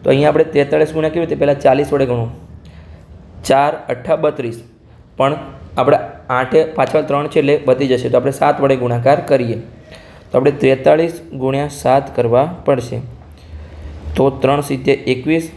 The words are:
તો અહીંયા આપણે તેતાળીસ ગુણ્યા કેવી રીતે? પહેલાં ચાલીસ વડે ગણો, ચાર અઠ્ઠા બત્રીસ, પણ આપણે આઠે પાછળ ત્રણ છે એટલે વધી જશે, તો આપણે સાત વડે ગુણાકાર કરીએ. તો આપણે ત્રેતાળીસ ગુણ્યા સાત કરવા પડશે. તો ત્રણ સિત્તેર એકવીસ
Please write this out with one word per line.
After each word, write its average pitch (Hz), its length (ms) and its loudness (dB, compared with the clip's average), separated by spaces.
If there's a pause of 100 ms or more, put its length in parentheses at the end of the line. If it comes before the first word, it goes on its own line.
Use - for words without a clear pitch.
તો 139 80 0
અહીંયા 143 220 4
આપણે 160 240 2
તેતાળીસ 151 400 2
ગુણ્યા 156 180 -2
કેવી 170 120 -2
રીતે? 131 140 -4
પહેલાં 143 240 2
ચાલીસ 143 280 2
વડે 135 180 2
ગણો, 120 160 -2 (1200)
ચાર 143 240 4 (200)
અઠ્ઠા 131 320 -2
બત્રીસ, 131 340 -4 (600)
પણ 143 180 2 (440)
આપણે 139 180 4 (380)
આઠે 131 240 2 (160)
પાછળ 143 320 0
ત્રણ 143 240 -2
છે 165 80 2
એટલે 143 140 4 (140)
વધી 131 240 2
જશે, 123 180 0
તો 123 80 2
આપણે 131 220 0
સાત 143 220 4
વડે 135 200 4
ગુણાકાર 123 360 2 (120)
કરીએ. 120 280 0 (720)
તો - 80 -14
આપણે 139 140 4 (100)
ત્રેતાળીસ 151 520 2 (280)
ગુણ્યા 139 280 -2 (120)
સાત 135 220 2 (120)
કરવા 120 300 2 (200)
પડશે. 123 320 -2 (1160)
તો 143 80 2 (180)
ત્રણ 143 280 2
સિત્તેર 135 260 0 (160)
એકવીસ 156 440 -2